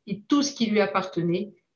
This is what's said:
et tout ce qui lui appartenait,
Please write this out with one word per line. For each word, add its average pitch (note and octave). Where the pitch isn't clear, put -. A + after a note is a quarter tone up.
et G3+
tout C#4+
ce -
qui A3+
lui G#3
appartenait, F#3